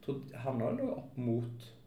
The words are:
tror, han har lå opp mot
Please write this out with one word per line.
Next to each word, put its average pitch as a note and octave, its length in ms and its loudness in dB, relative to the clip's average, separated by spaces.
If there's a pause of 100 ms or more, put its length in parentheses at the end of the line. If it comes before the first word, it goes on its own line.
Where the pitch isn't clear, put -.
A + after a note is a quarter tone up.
tror, C#3 180 -2 (140)
han A#2+ 240 0
har A#2 160 4
lå C4 160 2
opp - 260 -6
mot A#2 520 0 (160)